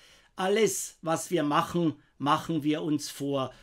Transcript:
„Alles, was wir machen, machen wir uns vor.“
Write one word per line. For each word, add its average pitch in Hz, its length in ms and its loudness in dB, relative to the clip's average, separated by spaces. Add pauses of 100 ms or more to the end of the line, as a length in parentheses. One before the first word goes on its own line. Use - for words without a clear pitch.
(360)
„Alles, 196 680 0
was 160 300 -2
wir 165 100 2
machen, 160 540 2 (200)
machen 156 460 0
wir 151 200 0
uns 151 280 -2
vor.“ 139 420 -4 (100)